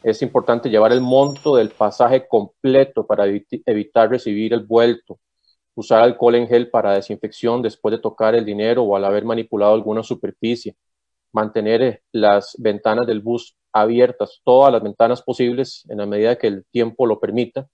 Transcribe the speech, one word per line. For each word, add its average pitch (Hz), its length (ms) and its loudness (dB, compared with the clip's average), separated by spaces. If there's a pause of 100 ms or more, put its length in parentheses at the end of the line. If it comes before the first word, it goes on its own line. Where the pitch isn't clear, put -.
Es 110 200 -2
importante 120 480 -2
llevar 110 240 4
el 127 80 2
monto 139 560 0
del 104 140 0
pasaje 123 540 0
completo 131 800 0
para 104 200 0
evi-, 101 400 -6
evitar 107 440 0
recibir 110 440 -4
el 117 80 -2
vuelto, 117 580 0 (560)
usar 113 280 2
alcohol 120 320 2
en 120 120 0
gel 120 220 0
para 104 240 0
desinfección 110 680 -4
después 107 300 -6
de 113 80 -4
tocar 110 340 -2
el 113 120 0
dinero 110 380 -2
o 101 120 0
al 98 80 -2
haber 104 220 -2
manipulado 110 480 0
alguna 110 280 -2
superficie, 117 760 -8 (560)
mantener, 107 480 -2
eh, 120 200 -2 (120)
las 104 440 0
ventanas 107 500 -2
del 107 120 -4
bus 117 380 -8 (160)
abiertas, 117 720 0
todas 131 260 6
las 113 100 0
ventanas 117 400 0
posibles 123 680 -6
en 107 80 -10
la 104 80 -6
medida 104 320 -2
que 113 100 -2
el 98 240 -4
tiempo 117 340 -2
lo 110 140 0
permita 117 540 -6